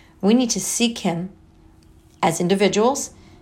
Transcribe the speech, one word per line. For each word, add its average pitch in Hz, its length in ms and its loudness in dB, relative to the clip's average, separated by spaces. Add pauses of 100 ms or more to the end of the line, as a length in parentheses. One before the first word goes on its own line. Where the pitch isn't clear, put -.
(200)
We 208 140 4
need 247 160 2
to 190 100 -4
seek 233 380 -2
him 185 320 -4 (920)
as 165 180 0
individuals 196 720 0 (320)